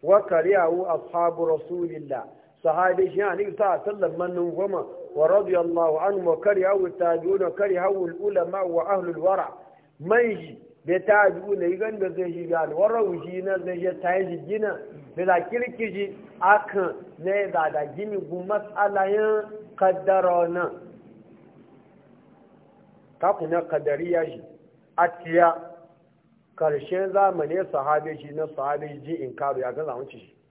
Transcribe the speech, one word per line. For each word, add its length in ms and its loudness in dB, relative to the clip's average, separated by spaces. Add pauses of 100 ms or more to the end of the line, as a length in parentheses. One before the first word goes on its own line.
Wa 200 6
kariyahu 680 2
ashabu 560 -2
rasulillah. 760 -4 (400)
Sahabi 500 2
shi 80 0
annabi 340 -2
sallallahu 260 2
alaihi 80 -4
wasallam 280 -2
man 160 -4
nun 180 -2
goma. 320 -2 (320)
Wa 120 4
radiyallahu 720 2
anhu 280 0
wa 120 2
kariyahu 580 2
tabi'una 540 2
kariyahu 560 0
al-ulama 560 -2
wa 200 0 (100)
ahlul 260 -2
wara. 280 2 (520)
Man 420 2
shi 180 -18 (260)
da 140 2
tabi'una 680 4
yi 120 0
ganda 320 -4
zai 240 -4
shi 140 -8
ga 120 0
al-wara 420 2 (240)
shi 160 -6
na 180 -2
zai 200 -6
shi 220 -2
ta 140 2
yi 220 -2 (100)
gina. 320 -2 (360)
Da 100 -2
za 140 6 (100)
kirki 440 -4
shi 240 -6 (220)
akan 540 4 (240)
ne 340 -2
ga 220 0
da 120 -2 (100)
gimi 220 -6
gu 260 -8
matsalayen 1040 0 (260)
kaddara 720 4
nan. 240 -2 (2500)
Ka 140 4
kuna 280 0
kaddariya 640 0
shi. 160 -10 (560)
Atiya 520 4 (1080)
karshen 560 -2
zamanin 600 2
sahabi 500 0
shi 140 -16
na 100 -4 (100)
sahabi 480 -6
ji 100 -8 (100)
in 120 -10
karu 260 -4
ya 120 -4
ga 100 -6
zamanci 360 -10
shi. 160 -20 (160)